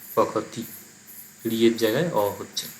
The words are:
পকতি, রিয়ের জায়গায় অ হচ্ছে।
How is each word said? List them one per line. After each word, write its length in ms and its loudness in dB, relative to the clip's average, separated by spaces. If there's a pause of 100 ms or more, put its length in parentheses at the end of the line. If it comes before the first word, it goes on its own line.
(140)
পকতি, 480 0 (840)
রিয়ের 300 4
জায়গায় 340 2
অ 280 2
হচ্ছে। 280 -8 (140)